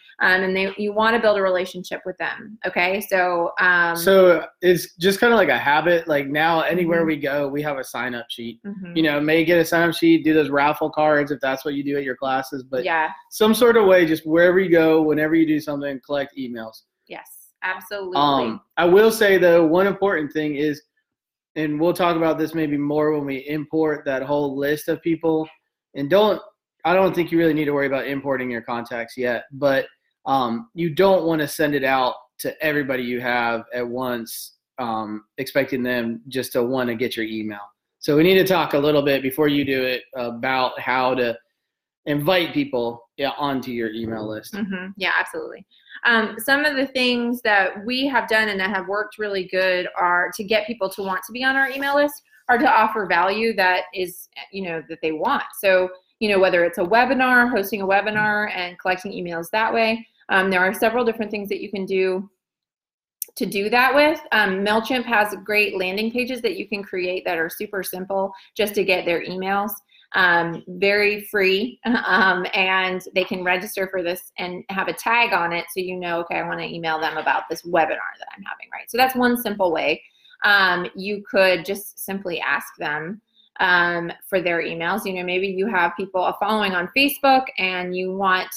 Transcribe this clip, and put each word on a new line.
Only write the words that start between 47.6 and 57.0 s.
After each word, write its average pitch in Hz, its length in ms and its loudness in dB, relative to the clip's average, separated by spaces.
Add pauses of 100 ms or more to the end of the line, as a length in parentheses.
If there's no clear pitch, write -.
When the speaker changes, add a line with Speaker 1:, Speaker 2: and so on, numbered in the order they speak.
Speaker 1:
we 254 220 -2
have 233 220 0
done 220 200 2
and 196 120 -4
that 190 100 -2
have 190 160 -4
worked 208 320 -6
really 196 300 -4
good 185 480 0
are 180 400 2
to 214 80 -8
get 214 220 0
people 226 240 -4
to 202 120 -10
want 185 240 -6
to 220 60 -16
be 247 100 -8
on 262 140 0
our 269 120 2
email 277 280 -2
list 294 260 0 (260)
are 247 80 4
to 247 140 4
offer 220 360 4
value 196 500 2
that 185 360 2
is, 185 360 -8 (240)
you 196 100 -8
know, 165 260 -6
that 160 140 -14
they 160 80 0
want. 202 320 -2 (180)
So, 185 300 4 (300)
you 214 100 0
know, 196 80 2
whether 180 260 4
it's 170 140 -2
a 190 60 0
webinar, 247 640 4